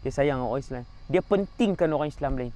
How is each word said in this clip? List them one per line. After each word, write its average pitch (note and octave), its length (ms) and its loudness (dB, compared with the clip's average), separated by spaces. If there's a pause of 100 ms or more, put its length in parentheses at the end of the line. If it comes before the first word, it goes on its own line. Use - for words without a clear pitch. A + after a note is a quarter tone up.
Dia C3 80 -4
sayang C#3 320 0
orang B2 160 -2
Islam. B2+ 240 -8 (240)
Dia F3+ 160 2
pentingkan G3 720 2
orang D3 160 0
Islam C3+ 240 -2
lain. B2 200 -4